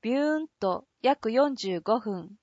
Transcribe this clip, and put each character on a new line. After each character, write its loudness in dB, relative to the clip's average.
ビ -2
ュ 2
ー 0
ン -6
と -2
約 2
四 2
十 -4
五 2
分。 -8